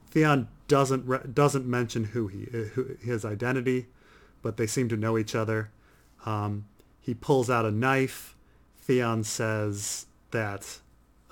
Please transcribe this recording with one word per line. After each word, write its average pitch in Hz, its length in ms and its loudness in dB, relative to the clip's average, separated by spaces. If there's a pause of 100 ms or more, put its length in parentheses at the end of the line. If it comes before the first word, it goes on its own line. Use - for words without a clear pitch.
(100)
Theon 147 380 4 (180)
doesn't 135 400 4
re-, 127 140 0 (120)
doesn't 135 340 4
mention 120 400 0
who 110 200 -2
he, 101 260 -10
uh, 117 120 -4 (100)
who, 127 260 -4
his 117 240 -4
identity, 123 640 0 (540)
but 113 160 -4
they 117 100 0
seem 123 220 0
to 113 80 0
know 110 220 2
each 107 180 -2
other. 110 340 -2 (540)
Um, 104 400 -4 (360)
he 123 140 -6
pulls 127 360 2
out 117 140 4
a 110 60 2
knife. 131 640 0 (440)
Theon 117 440 2
says 107 840 -4 (260)
that, 104 480 -4 (520)